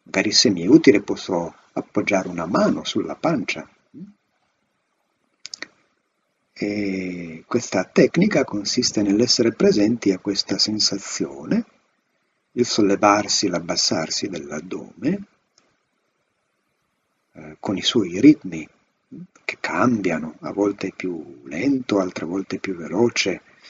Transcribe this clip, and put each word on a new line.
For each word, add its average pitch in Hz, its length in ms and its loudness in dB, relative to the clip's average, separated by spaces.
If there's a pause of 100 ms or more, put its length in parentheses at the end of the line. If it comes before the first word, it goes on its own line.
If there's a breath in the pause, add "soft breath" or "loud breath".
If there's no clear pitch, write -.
Magari, 95 280 -2
se - 180 4
mi 85 140 0
è 87 40 -2
utile, 127 340 8
posso 90 520 -4 (200)
appoggiare 95 560 -4
una 85 160 -6
mano 202 400 0
sulla 87 300 -4
pancia. 147 520 -4 (3000)
E 92 920 -6
questa 107 380 -2
tecnica 170 640 4
consiste 104 560 -2
nell'essere 110 520 2
presenti 113 580 2
a 92 80 -4
questa 98 380 -4
sensazione, 98 1080 -2 (880)
il 120 120 2
sollevarsi, 101 840 2
l'abbassarsi 85 800 -4
dell'addome, 90 960 -8 (2000)
eh, 78 260 -20
con 101 160 -2
i 90 60 -4
suoi 92 400 0
ritmi 95 440 6 (800)
che - 160 -10
cambiano, 92 840 0
a - 120 -10
volte 101 420 -2
più 80 500 -10
lento, 107 540 0
altre 92 260 -4
volte 95 340 -6
più 95 160 -6
veloce, 87 640 0 (280 soft breath)